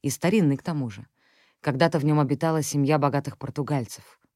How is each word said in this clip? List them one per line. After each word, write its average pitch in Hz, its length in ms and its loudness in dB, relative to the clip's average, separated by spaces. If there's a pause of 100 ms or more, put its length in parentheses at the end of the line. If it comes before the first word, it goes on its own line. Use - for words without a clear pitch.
и 143 80 -4
старинный 170 460 2
к 131 60 -16
тому 139 280 -4
же. 101 160 -16 (540)
Когда-то 160 380 2
в 135 60 0
нем 151 160 2
обитала 151 420 0
семья 147 360 0
богатых 143 380 -2
португальцев», 139 840 -8 (160)